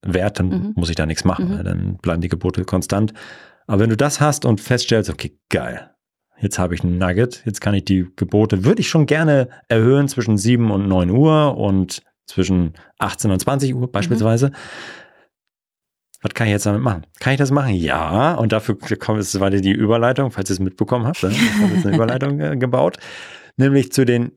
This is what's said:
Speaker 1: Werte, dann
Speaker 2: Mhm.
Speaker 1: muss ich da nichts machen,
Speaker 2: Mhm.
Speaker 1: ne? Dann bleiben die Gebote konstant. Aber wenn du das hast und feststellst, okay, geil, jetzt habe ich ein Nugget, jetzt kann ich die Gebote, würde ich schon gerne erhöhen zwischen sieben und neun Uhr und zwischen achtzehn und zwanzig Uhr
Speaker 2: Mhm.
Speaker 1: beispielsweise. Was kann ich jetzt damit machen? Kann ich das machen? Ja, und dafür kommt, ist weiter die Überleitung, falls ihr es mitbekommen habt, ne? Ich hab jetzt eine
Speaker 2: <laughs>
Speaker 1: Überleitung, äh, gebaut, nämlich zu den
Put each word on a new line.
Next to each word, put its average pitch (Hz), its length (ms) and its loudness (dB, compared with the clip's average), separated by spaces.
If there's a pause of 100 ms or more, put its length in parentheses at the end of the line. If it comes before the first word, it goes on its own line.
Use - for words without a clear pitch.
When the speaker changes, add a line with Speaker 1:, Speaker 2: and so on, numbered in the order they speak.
Speaker 1:
Werte, 92 420 0
dann 92 60 0
Speaker 2:
Mhm. 185 260 -2
Speaker 1:
muss 85 120 -2
ich 82 80 -2
da 80 80 0
nichts 78 200 -4
machen, 92 240 0
Speaker 2:
Mhm. 196 80 -2
Speaker 1:
ne? 90 80 -6
Dann 92 320 -4
bleiben 85 260 -2
die 90 60 -4
Gebote 90 360 -4
konstant. 101 480 -2 (540)
Aber 101 140 2
wenn 113 100 4
du 107 60 2
das 143 240 0
hast 147 240 0
und 113 160 2
feststellst, 113 500 0
okay, - 260 -10 (140)
geil, - 400 -4 (500)
jetzt 98 200 -2
habe 87 160 0
ich 87 80 -6
ein 87 140 0
Nugget, 95 460 -2
jetzt 107 160 -6
kann 101 140 0
ich 95 100 -2
die 92 300 0
Gebote, 104 500 0
würde 214 160 4
ich - 80 -2
schon 156 180 2
gerne 147 420 2 (180)
erhöhen 127 400 4
zwischen 110 320 0
sieben 117 320 2
und 98 160 0
neun 92 240 2
Uhr 151 480 4
und 95 440 0 (240)
zwischen 90 480 0 (240)
achtzehn 101 340 -2
und 92 80 0
zwanzig 135 340 -2
Uhr 123 140 -4
Speaker 2:
Mhm. - 40 -14
Speaker 1:
beispielsweise. 113 600 0 (1700)
Was - 120 -6
kann 117 140 0
ich 101 40 4
jetzt 101 140 0
damit 104 160 0
machen? 101 240 -2 (140)
Kann 131 140 0
ich 135 40 -2
das 135 140 2
machen? 135 220 0
Ja, 82 600 0
und 113 180 0
dafür 107 240 -2 (220)
kommt, 110 220 -2
ist 98 180 -4
weiter 98 220 2
die 95 100 2
Überleitung, 117 640 2
falls 98 180 -6
ihr 98 40 0
es 92 60 -6
mitbekommen 110 460 -2
habt, 156 160 -4
ne? 92 80 0
Ich 208 320 0
hab 196 80 2
jetzt 175 160 0
eine 196 100 0
Speaker 2:
<laughs> - 0 -
Speaker 1:
Überleitung, 135 440 0
äh, 151 160 -2
gebaut, 127 400 0 (600)
nämlich 139 360 4
zu 135 120 4
den 120 320 0